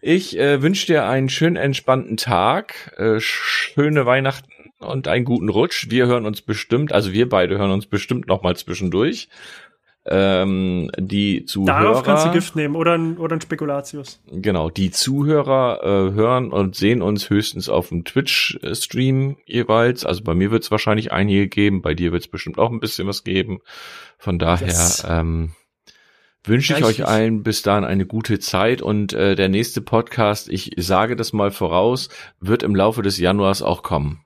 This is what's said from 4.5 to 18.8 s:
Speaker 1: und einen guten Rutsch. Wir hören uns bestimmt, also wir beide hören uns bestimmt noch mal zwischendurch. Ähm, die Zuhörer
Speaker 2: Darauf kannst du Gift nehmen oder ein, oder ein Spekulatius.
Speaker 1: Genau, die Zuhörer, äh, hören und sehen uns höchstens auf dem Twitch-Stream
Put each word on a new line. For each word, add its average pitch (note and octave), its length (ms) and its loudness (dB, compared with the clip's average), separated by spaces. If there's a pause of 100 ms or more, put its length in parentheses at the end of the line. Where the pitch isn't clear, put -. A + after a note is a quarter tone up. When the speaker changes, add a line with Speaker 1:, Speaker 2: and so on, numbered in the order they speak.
Speaker 1:
und C3 300 -6
einen A#2+ 180 2
guten A2+ 240 0
Rutsch. A#2+ 400 0
Wir B2 160 4
hören A#2+ 180 2
uns G#2+ 180 -6
bestimmt, A#2+ 500 -2
also G2 200 2
wir A2 160 2
beide F#2 300 2
hören G2 140 0
uns G2 140 -2
bestimmt A#2+ 400 -4
noch F#2 160 0
mal F2+ 140 0
zwischendurch. F#2+ 720 -2 (800)
Ähm, F#2+ 880 0
die G2 500 -2
Zuhörer G2 360 0
Speaker 2:
Darauf B2+ 220 4
kannst D3+ 220 4
du E3+ 40 2
Gift F3 240 0
nehmen D3+ 220 -2
oder E3 200 2
ein, E3 220 -2
oder E3 160 -4
ein D#3+ 60 -4
Spekulatius. C#3+ 800 -8 (100)
Speaker 1:
Genau, F2 400 -2
die F#2 220 -2
Zuhörer, C3+ 920 0
äh, G2 320 2
hören A#2+ 380 2
und F#2+ 240 0
sehen G#2+ 260 2
uns G#2 260 -2
höchstens G2+ 400 0
auf D#2 200 0
dem E2+ 160 -4
Twitch-Stream - 1300 -2 (100)